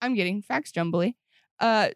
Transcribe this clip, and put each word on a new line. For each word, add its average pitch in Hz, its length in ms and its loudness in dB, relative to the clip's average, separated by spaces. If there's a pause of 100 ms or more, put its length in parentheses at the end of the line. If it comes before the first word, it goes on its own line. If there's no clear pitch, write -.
I'm 254 120 -2
getting 196 300 -2
facts - 280 -4
jumbly. 175 440 0 (440)
Uh, 220 360 4